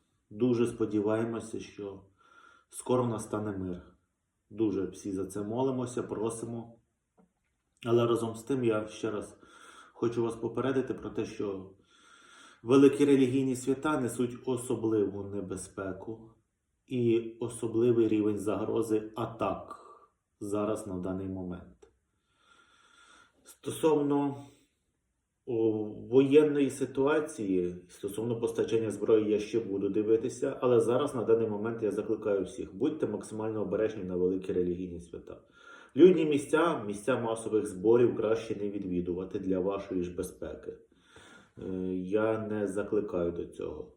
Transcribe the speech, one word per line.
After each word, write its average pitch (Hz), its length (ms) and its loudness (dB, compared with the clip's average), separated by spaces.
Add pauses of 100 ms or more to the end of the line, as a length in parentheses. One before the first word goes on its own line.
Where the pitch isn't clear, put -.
(300)
Дуже 117 380 2
сподіваємося, 110 920 -2
що 95 420 -12 (680)
скоро 123 380 0
настане 104 500 -4
мир. 90 240 -6 (680)
Дуже 101 360 -2
всі - 260 -10
за 95 140 -4
це 101 180 -8
молимося, 123 600 -4
просимо. 113 760 -8 (1040)
Але 117 220 4
разом 113 280 0
з - 80 -14
тим 131 200 -2
я 107 240 0
ще - 240 -6
раз - 260 -8 (560)
хочу 117 300 -2
вас 113 120 -2
попередити 123 580 -2
про 104 160 -10
те, 104 160 -4
що 95 460 -8 (920)
великі 139 420 8
релігійні 135 500 4
свята 135 440 -2
несуть 123 460 -2
особливу 110 800 0
небезпеку 98 1080 -10 (560)
і 117 520 2
особливий 113 680 2
рівень 104 300 2
загрози 107 800 -2
атак - 640 -6 (600)
зараз 104 480 -2
на 92 100 -6
даний 92 300 -6
момент. 90 640 -10 (1500)
Стосовно, 143 1000 0 (1000)
о, 113 380 0 (260)
воєнної 139 600 6
ситуації, 120 1080 -2 (140)
стосовно 110 500 -4
постачання 110 520 0
зброї 107 400 4
я 104 80 4
ще 113 200 -2
буду 98 300 -2
дивитися, 113 720 0
але 123 180 6
зараз 131 360 2
на 113 80 -2
даний 113 240 4
момент 110 360 -4
я 104 80 0
закликаю 101 520 -2
всіх, 90 320 -10
будьте 131 320 -2
максимально 107 540 -6
обережні 101 420 -2
на 92 120 -6
великі 92 380 0
релігійні 87 480 -2
свята. - 360 -14 (580)
Людні 160 300 10
місця, 151 600 2
місця 117 320 -2
масових 110 460 0
зборів 107 500 4
краще 107 400 -2
не 104 140 -4
відвідувати 90 720 -4
для 92 200 0
вашої 95 440 -2
ж 87 120 -8
безпеки. 85 580 -10 (840)
Е, - 80 -12 (300)
я 107 420 0
не 104 300 -2
закликаю 92 640 0
до 82 140 -6
цього. - 520 -10